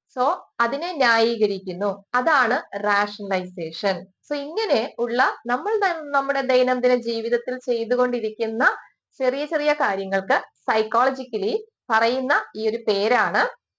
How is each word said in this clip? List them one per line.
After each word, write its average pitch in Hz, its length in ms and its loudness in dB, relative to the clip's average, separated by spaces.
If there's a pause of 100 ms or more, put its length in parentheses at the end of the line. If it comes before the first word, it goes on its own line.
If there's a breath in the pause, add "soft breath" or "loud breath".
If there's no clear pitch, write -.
(200)
So 277 160 2 (240)
അതിനെ 277 320 -2
ന്യായീകരിക്കുന്നു. 208 1120 0 (100)
അതാണ് 247 680 0
റാഷണലൈസേഷൻ. 190 1160 -2
So - 340 -10
ഇങ്ങനെ 294 640 -2
ഉള്ള 247 460 0
നമ്മൾ 320 400 -2
ന-, 320 260 -4
നമ്മുടെ 277 300 0
ദൈനംദിന 254 540 4
ജീവിതത്തിൽ 233 640 -2
ചെയ്തുകൊണ്ടിരിക്കുന്ന 233 1200 0 (420 loud breath)
ചെറിയ 262 260 0
ചെറിയ 294 280 2
കാര്യങ്ങൾക്ക് 196 680 0 (140)
സൈക്കോളജിക്കലി 233 1120 0 (220)
പറയുന്ന 254 560 2 (100)
ഈ 220 140 -2
ഒരു 220 80 -4
പേരാണ് 214 720 2 (300)